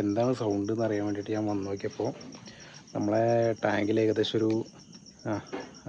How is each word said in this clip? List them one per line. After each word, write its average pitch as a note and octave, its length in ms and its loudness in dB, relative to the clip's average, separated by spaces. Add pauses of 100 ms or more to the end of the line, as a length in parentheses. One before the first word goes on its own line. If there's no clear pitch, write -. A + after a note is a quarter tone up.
എന്താണ് A2+ 360 2
സൗണ്ട് G2+ 340 0
എന്ന് A2+ 120 0
അറിയാൻ G#2 220 0
വേണ്ടിയിട്ട് G2+ 280 -4
ഞാൻ G#2+ 140 0
വന്ന് G2+ 180 -2
നോക്കിയപ്പോൾ G2+ 400 -4 (840)
നമ്മളെ G#2+ 320 2 (380)
ടാങ്കിൽ G#2 400 2
ഏകദേശം A2 360 2
ഒരു, A2 100 4 (800)
ആ, G#2+ 40 -2 (560)